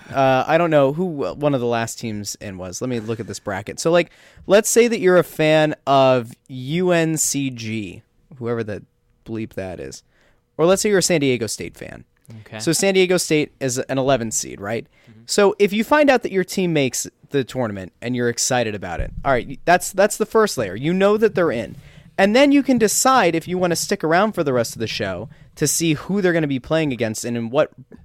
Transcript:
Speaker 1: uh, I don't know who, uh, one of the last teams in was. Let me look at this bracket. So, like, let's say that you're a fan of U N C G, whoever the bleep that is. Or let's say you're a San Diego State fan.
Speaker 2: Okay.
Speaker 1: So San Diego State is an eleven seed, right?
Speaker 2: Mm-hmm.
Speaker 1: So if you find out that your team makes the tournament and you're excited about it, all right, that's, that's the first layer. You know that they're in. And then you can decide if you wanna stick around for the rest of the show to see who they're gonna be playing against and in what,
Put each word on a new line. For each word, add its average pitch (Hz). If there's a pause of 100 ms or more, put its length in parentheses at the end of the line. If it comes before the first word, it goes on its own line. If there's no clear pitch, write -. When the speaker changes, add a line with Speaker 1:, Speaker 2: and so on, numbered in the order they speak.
(140)
Speaker 1:
uh, 131
I 156
don't 170
know 139
who, 160
uh, 85
one 147
of 131
the 120
last 113
teams 104
in 98
was. 90
Let 127
me 120
look 110
at 101
this 101
bracket. 101
So, -
like, 175 (360)
let's 202
say 233
that 220
you're 180
a 160
fan 156 (100)
of 131 (140)
U 143
N 160
C 139
G, 110 (340)
whoever 117
the 104 (420)
bleep 110
that 92
is. 67 (540)
Or 156
let's 185
say 214
you're 196
a 165
San 165
Diego 123
State -
fan. - (380)
Speaker 2:
Okay. 110
Speaker 1:
So 160
San 196
Diego 185
State 156
is 131
an 135
eleven 127
seed, 65
right? 113 (240)
Speaker 2:
Mm-hmm. 110
Speaker 1:
So 202
if 202
you 220
find 294
out 247
that -
your 185
team 180
makes 135 (220)
the 139
tournament 104
and 123
you're 120
excited 117
about 87
it, 65 (120)
all 139
right, 117
that's, 175
that's 196
the 220
first 220
layer. 98
You 143
know 196
that 220
they're 170
in. 113 (420)
And 202
then 277
you 285
can 254
decide 214
if 160
you 180
wanna 175
stick -
around 180
for 170
the 143
rest 117
of -
the 110
show 101 (260)
to 151
see 165
who 196
they're 180
gonna 160
be 135
playing 156
against 110
and 120
in 117
what, 139 (340)